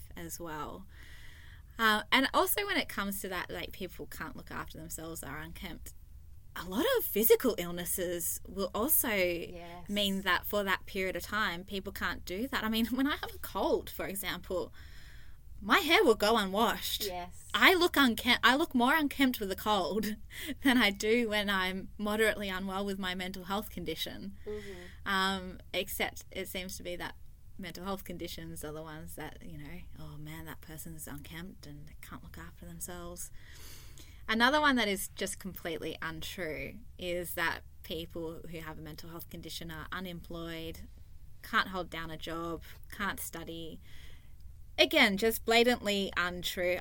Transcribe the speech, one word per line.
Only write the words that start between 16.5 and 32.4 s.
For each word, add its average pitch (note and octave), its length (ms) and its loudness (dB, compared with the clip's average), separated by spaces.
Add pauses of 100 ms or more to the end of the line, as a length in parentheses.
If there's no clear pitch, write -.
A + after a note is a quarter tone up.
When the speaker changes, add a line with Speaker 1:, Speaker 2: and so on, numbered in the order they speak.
Speaker 2:
Yes. F3+ 240 -6 (240)
Speaker 1:
I B3 200 10
look F4 220 6
unkempt. B3 480 8
I A#3+ 120 10
look E4 180 2
more B3 200 8
unkempt C#4 460 4
with G3 100 -2
a G3 60 -2
cold G#3 580 2 (240)
<laughs> - 240 -6
than B3+ 140 8
I G#3+ 140 8
do A3 400 4
when G#3 180 2
I'm F#3 480 2
moderately G#3 540 2
unwell F#3+ 340 -2
with G3 140 -2
my F3+ 160 -2
mental F#3 300 -4
health G3 260 -2
condition. E3+ 640 -6 (120)
Speaker 2:
Mm-hmm. G3+ 640 -8
Speaker 1:
Um, F#3+ 460 0 (140)
except - 580 -2
it F#3+ 180 -6
seems F#3+ 280 -6
to - 60 -10
be F3 140 -6
that E3+ 180 -8 (440)
mental F3 260 -10
health G3 200 -4
conditions E3 600 -8
are D3+ 80 -6
the D#3 100 -8
ones D#3+ 340 -10
that, D3+ 260 -8
you E3 140 -10
know, E3+ 240 -10 (180)
"Oh D3+ 200 -10
man, D#3 280 -10
that - 140 -10
person's D#3 460 -10
unkempt D#3+ 600 -10
and D3 200 -14
they D#3 80 -14 (120)
can't - 160 -14
look - 160 -14
after E3 280 -14